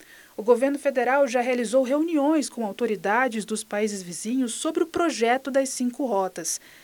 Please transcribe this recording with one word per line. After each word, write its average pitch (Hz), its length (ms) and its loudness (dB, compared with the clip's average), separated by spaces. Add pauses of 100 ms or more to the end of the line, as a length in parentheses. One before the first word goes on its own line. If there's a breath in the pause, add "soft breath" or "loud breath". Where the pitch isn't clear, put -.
(380 loud breath)
O 214 40 -6
governo 247 360 4
federal 262 500 2
já 240 140 0
realizou 247 400 2
reuniões 294 640 2
com 226 160 -6
autoridades 214 800 -2
dos 214 180 -6
países 208 400 -4
vizinhos 226 520 -4
sobre 330 280 -2
o 330 40 0
projeto 262 640 0
das 269 180 0
cinco 254 380 -4
rotas. 190 520 -2 (260 loud breath)